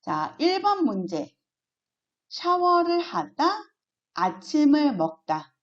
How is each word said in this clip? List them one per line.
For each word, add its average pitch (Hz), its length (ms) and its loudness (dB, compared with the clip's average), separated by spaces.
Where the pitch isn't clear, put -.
자, 156 380 -6
일 359 220 0
번 392 240 0
문제. 190 500 -4
샤워를 349 720 2
하다, 339 600 -2
아침을 285 840 2
먹다. 160 560 -4